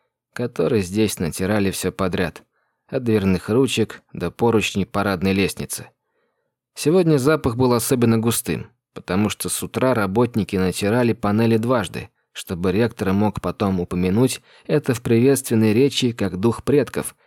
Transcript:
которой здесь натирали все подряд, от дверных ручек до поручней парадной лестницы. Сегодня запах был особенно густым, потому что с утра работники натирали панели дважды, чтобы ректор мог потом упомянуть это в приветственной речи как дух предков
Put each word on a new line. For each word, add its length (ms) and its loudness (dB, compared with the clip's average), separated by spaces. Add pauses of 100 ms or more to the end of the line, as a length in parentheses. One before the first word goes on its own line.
(340)
которой 480 -2
здесь 380 -2
натирали 520 -2
все 200 -4
подряд, 520 -4 (440)
от 160 -4
дверных 460 0
ручек 540 0 (100)
до 160 -6
поручней 560 0
парадной 480 -2
лестницы. 560 -4 (840)
Сегодня 420 2
запах 380 0
был 180 2
особенно 460 2
густым, 480 -2 (260)
потому 360 -2
что 200 -8
с 140 -6
утра 320 0
работники 600 0
натирали 580 0
панели 440 2
дважды, 540 -2 (200)
чтобы 400 -4
ректор 420 0
мог 280 0
потом 380 -2
упомянуть 640 0 (260)
это 260 0
в 80 -10
приветственной 720 2
речи 380 2
как 280 -4
дух 240 0
предков 520 -2 (120)